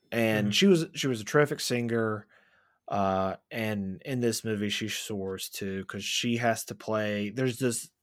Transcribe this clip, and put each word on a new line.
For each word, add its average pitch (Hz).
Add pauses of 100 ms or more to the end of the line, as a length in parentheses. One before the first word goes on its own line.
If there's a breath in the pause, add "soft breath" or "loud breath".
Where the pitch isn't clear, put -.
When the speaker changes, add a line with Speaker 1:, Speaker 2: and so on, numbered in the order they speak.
(120)
Speaker 1:
and 110
Speaker 2:
Mm-hmm. 104
Speaker 1:
she 190
was, 170
she 147
was 120
a 104
terrific 147
singer. 117 (600 soft breath)
Uh, 95 (160)
and 104
in 127
this 117
movie, 107
she 104
soars 95
too, 95
'cause 101
she 117
has 113
to 104
play. 104
There's 127
this, 120 (140)